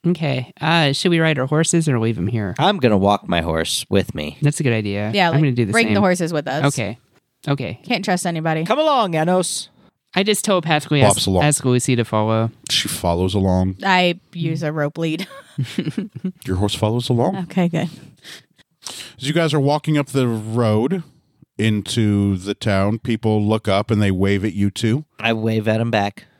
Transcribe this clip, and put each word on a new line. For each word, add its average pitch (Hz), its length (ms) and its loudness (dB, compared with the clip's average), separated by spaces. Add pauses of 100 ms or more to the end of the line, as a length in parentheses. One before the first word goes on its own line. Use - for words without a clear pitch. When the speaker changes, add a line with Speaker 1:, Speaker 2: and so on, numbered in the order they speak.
Speaker 1:
Okay. 151 540 -2
Uh, 151 320 2
should 175 180 -2
we 170 100 2
ride 160 200 2
our 127 80 0
horses 156 400 0
or 127 120 2
leave 113 180 0
'em 87 100 -2
here? 110 320 -2
Speaker 2:
I'm 190 200 2
gonna 110 180 4
walk 98 320 2
my 87 120 2
horse 80 480 -2
with 98 240 0
me. 76 280 -8
Speaker 1:
That's 147 180 0
a 151 40 -2
good 123 100 2
idea. 104 400 -2
Speaker 3:
Yeah, 190 140 4
Speaker 1:
I'm 165 80 2
Speaker 3:
like, 147 80 4
Speaker 1:
gonna 139 100 2
do 120 120 2
the 98 60 -2
Speaker 3:
bring 226 160 2
Speaker 1:
same. 208 60 2
Speaker 3:
the 202 80 4
horses 175 320 2
with 147 160 -2
us. 143 160 -2 (120)
Speaker 1:
Okay. 110 200 -4 (500)
Okay. 131 360 -4
Speaker 3:
Can't 202 200 -4
trust 185 220 -2
anybody. 160 400 -2
Speaker 2:
Come 226 140 0
along, 254 360 0
Anos. 175 540 0 (460)
Speaker 1:
I 190 80 2
just 208 200 0
telepathically 160 580 0
Speaker 4:
Flops 101 180 6
Speaker 1:
ask, - 80 -2
Speaker 4:
along. 92 160 2
Speaker 1:
ask 147 220 0
Lucy 123 300 2
to 117 80 0
follow. 110 480 0 (180)
Speaker 4:
She - 200 -2
follows 90 440 0
along. 95 500 2
Speaker 3:
I 180 360 2 (140)
use 170 300 -4
a 151 100 -2
rope 147 240 -4
lead. 165 300 -4 (580)
<laughs> - 600 -8
Speaker 4:
Your 92 120 -2
horse 101 180 0
follows 117 340 -2
along. 135 340 0
Speaker 3:
Okay, 175 260 -2
good. 165 200 -4 (1300)
Speaker 4:
As 131 100 -8
you 156 60 -4
guys 165 200 2
are 151 60 2
walking 147 380 0
up 143 100 0
the 131 200 0
road 113 760 0 (540)
into 104 800 2
the 98 160 -6
town, 101 460 0
people 107 460 0
look 110 220 0
up 101 240 2
and 104 100 2
they 101 100 2
wave 98 340 2
at 110 80 -2
you 101 180 2
two. 117 320 -2 (160)
Speaker 2:
I 113 140 -2
wave 110 340 -2
at 110 140 0
'em 117 100 -2
back. 101 320 -2 (160)